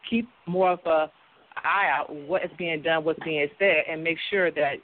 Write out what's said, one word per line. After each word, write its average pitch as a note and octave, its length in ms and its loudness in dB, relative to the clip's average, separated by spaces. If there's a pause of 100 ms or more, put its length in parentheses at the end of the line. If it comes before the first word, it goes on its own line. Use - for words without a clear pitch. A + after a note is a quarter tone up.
Keep A#3 180 0 (180)
more F3+ 260 2
of F3 140 0
a D#3 260 2 (460)
eye F#3 340 0
out C#3 220 -2
what D3+ 300 -4
is E3+ 140 -6
being E3 240 -4
done, D#3+ 220 0
what's D#3 200 -2
being D3+ 240 0 (120)
said, F3+ 300 4
and D#3+ 140 -4
make D#3+ 140 0 (120)
sure F#3+ 220 2
that D3 220 0 (100)